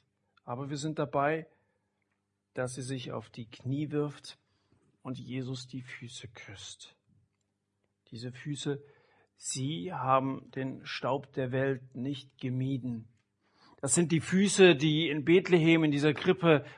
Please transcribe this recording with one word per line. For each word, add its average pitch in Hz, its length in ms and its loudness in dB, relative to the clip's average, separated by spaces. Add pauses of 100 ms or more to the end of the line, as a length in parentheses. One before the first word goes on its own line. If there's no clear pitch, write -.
(440)
Aber 131 240 -10
wir 147 80 -8
sind 151 220 -6
dabei, 147 480 -2 (1040)
dass 127 220 -6
sie 139 80 -10
sich 127 300 -8
auf 113 180 -10
die 117 160 -14
Knie 135 440 -6
wirft 147 460 -6 (640)
und 131 160 -10
Jesus 127 480 -8
die 131 140 -12
Füße - 480 -16
küsst. - 640 -18 (1160)
Diese 120 220 -10
Füße, 143 500 -6 (560)
sie 165 560 -6
haben 135 560 0
den 131 340 -6
Staub 135 480 -4
der 127 200 -4
Welt 131 420 -2
nicht 135 440 -8
gemieden. 127 720 -4 (720)
Das 135 140 0
sind 170 180 2
die 160 80 2
Füße, 185 560 6
die 151 340 2
in 143 160 -2
Bethlehem 165 580 6
in 151 60 4
dieser 143 240 2
Krippe 170 500 4 (140)